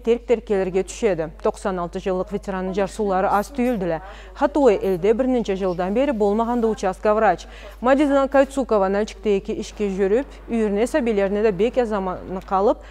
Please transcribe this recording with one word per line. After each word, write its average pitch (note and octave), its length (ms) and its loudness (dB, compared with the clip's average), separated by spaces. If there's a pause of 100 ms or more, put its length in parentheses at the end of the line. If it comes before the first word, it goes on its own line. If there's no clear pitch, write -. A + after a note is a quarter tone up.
терк-теркелерге A3 800 0
түшөдү. F3+ 460 -2 (160)
Токсон G#3 340 -2
алты F3 240 -6
жылдык F#3 320 -2
ветеранын F#3 400 -6
жарсуулары F#3+ 560 0
аз G3+ 240 0
түйүлдү A#3+ 320 -2
эле. D#3+ 140 -2 (340)
Хатуой C#4+ 400 4
элде F#3+ 400 2
бир B3+ 160 0
нече A3 240 0
жылдан F#3 400 -2
бери C4+ 160 2
болмаганда A3+ 560 0
участка G#3+ 480 0
врач. G#3 320 2 (340)
Мадина C#4 460 4
Кайцукова C4+ 640 2
Нальчиктеги G3+ 760 -2
ишке G#3 240 -6
жүрүп, G3+ 400 0 (240)
үйүрүнө A3 400 0
сабийлерине G#3 560 0
да A3 60 2
бек G#3+ 260 0
азаманы F#3+ 640 -4
калып, G3+ 360 2 (120)